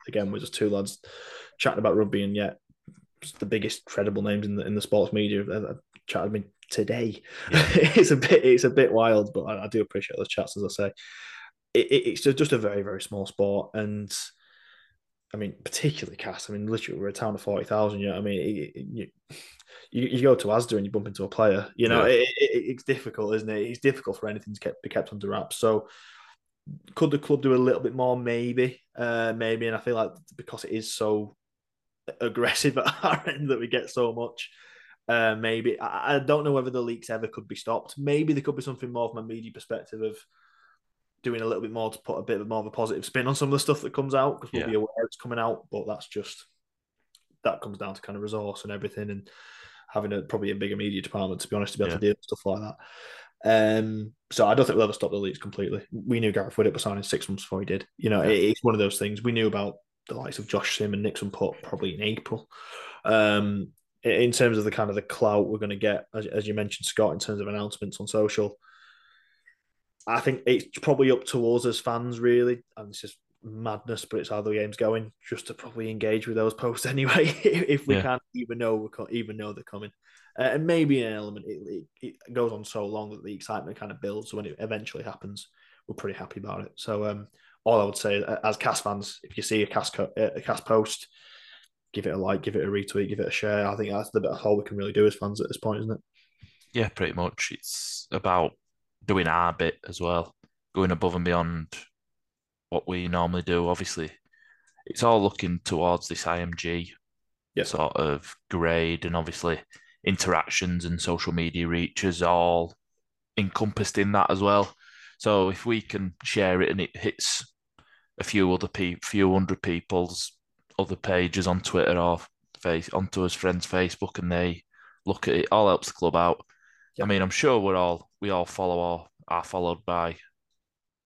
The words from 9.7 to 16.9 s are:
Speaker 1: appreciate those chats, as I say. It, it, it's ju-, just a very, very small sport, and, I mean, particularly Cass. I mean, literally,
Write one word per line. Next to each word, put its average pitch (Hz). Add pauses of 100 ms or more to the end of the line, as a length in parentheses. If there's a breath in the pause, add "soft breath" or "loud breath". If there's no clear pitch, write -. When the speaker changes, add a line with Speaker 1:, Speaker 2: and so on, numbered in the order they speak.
Speaker 1:
appreciate -
those 95
chats, -
as 104
I 95
say. 101 (840 loud breath)
It, 113
it, 131
it's 110
ju-, 139
just 147
a 123
very, 101
very 98
small 98
sport, 101
and, 104 (1160 soft breath)
I 104
mean, 101 (100)
particularly -
Cass. -
I 104
mean, 104
literally, 110